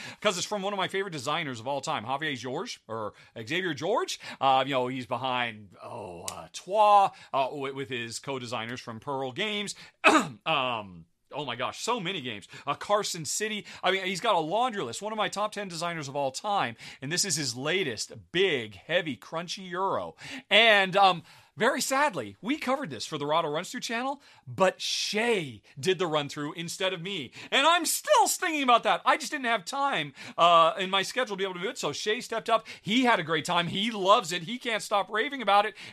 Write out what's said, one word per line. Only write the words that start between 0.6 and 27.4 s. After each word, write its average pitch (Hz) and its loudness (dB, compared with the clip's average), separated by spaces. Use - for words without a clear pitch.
one 202 -2
of - -4
my 185 0
favorite 196 -4
designers 147 -4
of 110 -10
all 139 -2
time, 131 -4
Javier 139 -2
George, 131 -8
or 110 -6
Xavier 165 -2
George. 196 -2
Uh, 135 4
you 139 -2
know, 127 0
he's 127 -6
behind, 120 -4
oh, 101 -12
uh, 165 -10
Twa, 208 6
uh, 131 2
with, 139 -4
with 135 -6
his 117 -4
co-designers 120 -6
from 110 -12
Pearl 135 -4
Games. 208 -4
<clears throat> 320 6
Um, 113 -2
oh 143 -6
my 117 -6
gosh, 120 -6
so 240 -2
many 180 -6
games. 117 -10
Uh, 143 -2
Carson 196 -2
City. 208 -4
I 185 2
mean, 190 0
he's 185 -2
got 226 2
a 170 4
laundry 202 0
list. 117 -6
One 214 -6
of 220 -6
my 196 0
top 202 -4
ten 202 -6
designers 165 -6
of 135 -8
all 135 0
time. 175 -2
And 135 -6
this 170 0
is 170 -2
his 131 -4
latest 147 -2
big, 143 0
heavy, 160 -2
crunchy 175 -10
Euro. 170 -2
And, 202 6
um, 185 6
very 247 2
sadly, 202 0
we 254 -2
covered 269 -2
this 113 -8
for 156 -8
the 143 -4
Rahdo 156 2
Runs 165 -4
Through 247 -10
channel, 262 -4
but 185 2
Shay 202 -2
did 165 2
the 185 0
run 151 0
through 147 -8
instead 170 -4
of 165 -8
me. 170 -8